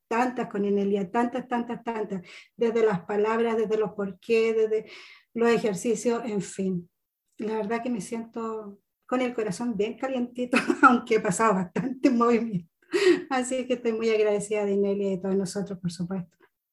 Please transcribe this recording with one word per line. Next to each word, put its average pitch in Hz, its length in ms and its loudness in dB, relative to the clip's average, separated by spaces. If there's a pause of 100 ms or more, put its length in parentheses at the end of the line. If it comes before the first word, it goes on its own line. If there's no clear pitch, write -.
tantas 240 400 0
con 202 160 -2
Inelia, 202 460 2
tantas, 247 360 0
tantas, 233 380 -4
tantas, 202 380 -4 (340)
desde 226 280 2
las 202 180 2
palabras, 220 540 0
desde 220 220 0
los 208 140 0
porqués, 220 640 0
desde 214 300 0 (480)
los 233 140 2
ejercicios, 233 760 0
en 208 180 -2
fin. 185 480 -4 (480)
La 220 180 -4
verdad 220 260 -2
que 247 80 -4
me 233 100 -2
siento 220 800 -8 (300)
con 254 100 0
el 247 140 -2
corazón 220 420 -4
bien 214 220 -2
calientito, 247 580 -2
<laughs> - 260 0
aunque 240 340 6
he 208 40 2
pasado 214 340 2
bastante 208 560 0
movimiento. 233 600 2 (580)
Así 254 380 -2
que 254 80 0
estoy 240 180 -2
muy 226 160 -2
agradecida 214 560 2
de 202 100 0
Inelia 202 340 0
y 190 80 -2
de 180 60 -8
todos 190 140 0
nosotros, 196 440 -4
por 175 100 -4
supuesto. 180 480 -6 (340)